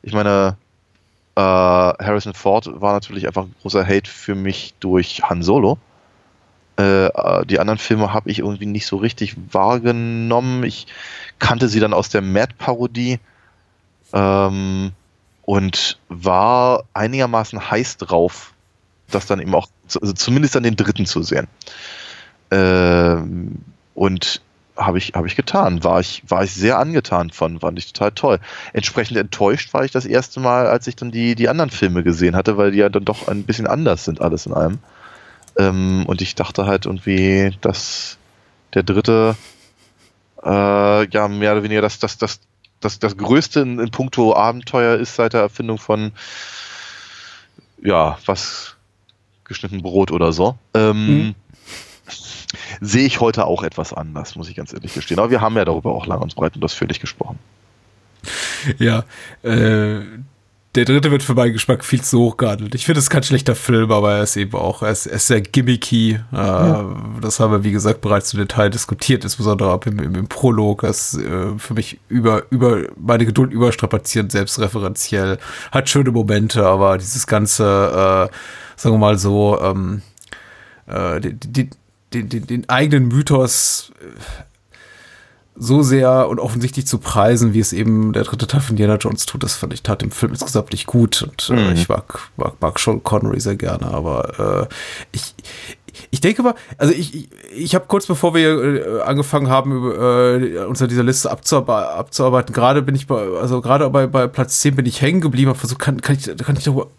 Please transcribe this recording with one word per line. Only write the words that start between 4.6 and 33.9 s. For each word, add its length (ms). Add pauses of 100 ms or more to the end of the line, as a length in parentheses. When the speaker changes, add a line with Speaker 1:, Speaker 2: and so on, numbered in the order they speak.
Speaker 1:
durch 440
Han 200
Solo. 340 (1000)
Äh, 280
äh, 380
die 140
anderen 200
Filme 340
hab 140
ich 120
irgendwie 260
nicht 220
so 80
richtig 400 (160)
wahrgenommen. 1120
Ich 240 (500)
kannte 300
sie 140
dann 120
aus 140
der 140
Mad-Parodie, 1000 (920)
ähm, 800 (500)
und 640
war 840
einigermaßen 760
heiß 260
drauf, 560 (580)
das 140
dann 160
eben 120
auch, 140 (200)
zu-, 120
also 140
zumindest 420
dann 80
den 140
dritten 280
zu 180
sehen. 240 (1040)
Ähm, 1080 (340)
und 480 (340)
hab 200
ich, 200
hab 100
ich 100
getan. 480
War 160
ich, 280
war 160
ich 100
sehr 240
angetan 540
von, 280
fand 200
ich 120
total 200
toll. 280 (340)
Entsprechend 440
enttäuscht 560
war 100
ich 80
das 140
erste 340
Mal, 280
als 200
ich 80
dann 160
die, 240
die 140
anderen 220
Filme 320
gesehen 320
hatte, 220
weil 140
die 80
ja 100
dann 160
doch 220
ein 160
bisschen 240
anders 380